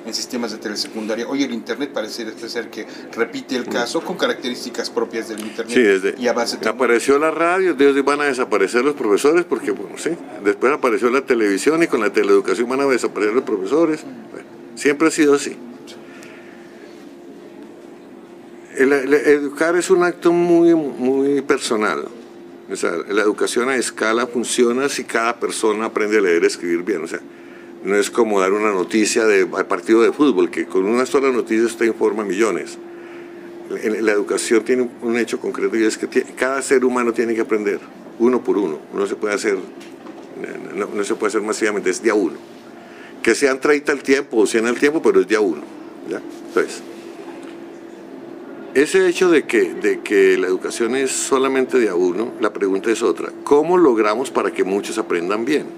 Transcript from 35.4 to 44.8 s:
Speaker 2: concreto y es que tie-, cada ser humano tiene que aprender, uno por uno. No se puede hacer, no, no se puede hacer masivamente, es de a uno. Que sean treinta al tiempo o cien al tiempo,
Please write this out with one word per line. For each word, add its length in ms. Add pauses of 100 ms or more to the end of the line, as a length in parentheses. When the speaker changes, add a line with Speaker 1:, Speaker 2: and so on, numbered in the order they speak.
Speaker 2:
concreto 360
y 60
es 160
que 100
tie-, 280
cada 260
ser 220
humano 280
tiene 220
que 60
aprender, 400 (400)
uno 200
por 160
uno. 220 (160)
No 100
se 120
puede 180
hacer, 240 (1160)
no, 180
no 80
se 140
puede 140
hacer 120
masivamente, 480
es 100
de 100
a 40
uno. 220 (840)
Que 140
sean 260
treinta 300
al 140
tiempo 320
o 100
cien 220
al 100
tiempo, 240